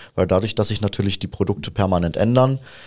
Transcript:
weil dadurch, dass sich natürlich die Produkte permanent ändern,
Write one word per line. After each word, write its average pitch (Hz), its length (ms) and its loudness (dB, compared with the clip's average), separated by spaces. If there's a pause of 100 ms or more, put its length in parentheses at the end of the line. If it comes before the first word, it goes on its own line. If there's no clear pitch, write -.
(140)
weil 92 140 2
dadurch, 98 260 2
dass - 140 0
sich 98 120 -2
natürlich 98 380 -2
die - 80 -8
Produkte - 460 -4
permanent 90 440 0
ändern, 127 440 2 (260)